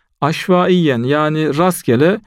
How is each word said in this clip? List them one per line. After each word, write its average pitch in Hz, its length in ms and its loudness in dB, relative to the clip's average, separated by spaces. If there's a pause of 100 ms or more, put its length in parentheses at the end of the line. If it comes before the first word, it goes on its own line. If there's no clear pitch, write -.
(220)
aşvaiyen, 165 840 0
yani 151 540 -2
rastgele 175 680 0